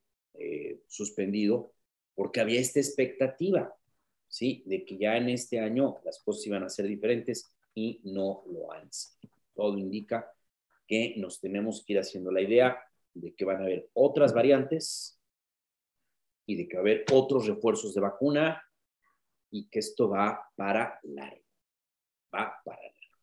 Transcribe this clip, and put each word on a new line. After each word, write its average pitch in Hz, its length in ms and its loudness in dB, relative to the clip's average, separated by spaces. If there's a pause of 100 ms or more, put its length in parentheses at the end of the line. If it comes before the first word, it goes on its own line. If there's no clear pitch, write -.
(340)
eh, 76 540 -10
suspendido 104 840 -2 (420)
porque 98 260 -2
había 113 200 2
esta 131 200 0
expectativa, 139 920 0 (540)
¿sí? - 380 -4
De 92 180 -4
que 98 140 -12
ya 107 180 2
en 120 140 0
este 120 300 -2
año 120 440 0
las - 180 -12
cosas - 240 -4
iban 98 160 -2
a - 60 -6
ser 98 180 -4
diferentes 110 680 -2 (200)
y 113 300 -6
no 98 480 -4
lo 80 200 -10
han 80 200 -18
sido. - 380 -16 (240)
Todo 104 240 0
indica 104 520 -6 (560)
que 117 300 0
nos 92 240 -8
tenemos 101 440 -4
que 104 100 -2
ir 98 60 6
haciendo 92 300 -6
la 95 120 2
idea 117 360 4 (360)
de 85 200 -14
que 98 100 -4
van 95 160 -2
a 98 40 -4
haber 92 280 -2
otras 135 420 6
variantes 135 880 2 (1300)
y 98 100 -4
de 87 120 -6
que 90 80 -8
va 92 40 -2
a - 20 0
haber 107 300 4
otros 131 340 6
refuerzos 104 480 0
de 101 60 2
vacuna 147 640 0 (880)
y - 180 -10
que - 120 -4
esto - 280 0
va 101 320 0 (160)
para 101 480 -2
largo, - 380 -14 (920)
va 104 200 -4 (100)
para - 180 -14
largo. - 140 -20 (260)